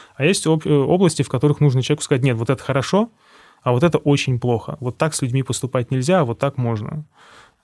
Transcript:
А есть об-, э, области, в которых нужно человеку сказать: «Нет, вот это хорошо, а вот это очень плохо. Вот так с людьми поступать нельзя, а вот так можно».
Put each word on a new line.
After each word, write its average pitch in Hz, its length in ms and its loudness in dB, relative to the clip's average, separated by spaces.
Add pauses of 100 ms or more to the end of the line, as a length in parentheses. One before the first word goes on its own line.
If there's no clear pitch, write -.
(160)
А 131 100 -4
есть 180 220 2
об-, 160 180 2
э, 151 80 2
области, 151 500 2
в - 60 -4
которых 147 320 2
нужно 131 200 4
человеку 147 220 -2
сказать: 127 200 0
«Нет, 127 140 2
вот 117 120 -4
это 131 140 -2
хорошо, 185 460 0 (540)
а 127 100 0
вот 123 100 2
это 160 140 2
очень 135 420 0
плохо. 120 400 -2
Вот 123 180 -8
так 160 160 0
с - 80 -6
людьми 131 220 -2
поступать 123 480 -4
нельзя, 139 300 0
а - 20 2
вот 117 160 -4
так 139 180 -2
можно». 117 460 -4 (600)